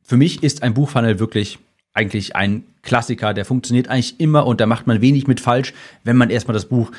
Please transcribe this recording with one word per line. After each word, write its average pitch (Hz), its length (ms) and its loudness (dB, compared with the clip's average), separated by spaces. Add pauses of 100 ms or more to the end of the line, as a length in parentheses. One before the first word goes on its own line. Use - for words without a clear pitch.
für - 140 0
mich 151 260 2
ist 143 200 -2
ein 120 120 0
Buchfunnel 117 440 0
wirklich 107 400 -4 (340)
eigentlich 104 440 -4
ein 101 280 -2 (180)
Klassiker, 117 520 -2
der 101 100 -4
funktioniert 123 440 0
eigentlich - 320 -2
immer 151 260 4
und 120 140 0
da 113 60 2
macht 117 200 -2
man 110 140 2
wenig 135 260 4
mit 131 140 0
falsch, 127 340 -2 (300)
wenn 120 120 2
man 120 140 4
erstmal 113 240 -2
das 104 120 -4
Buch 120 320 -2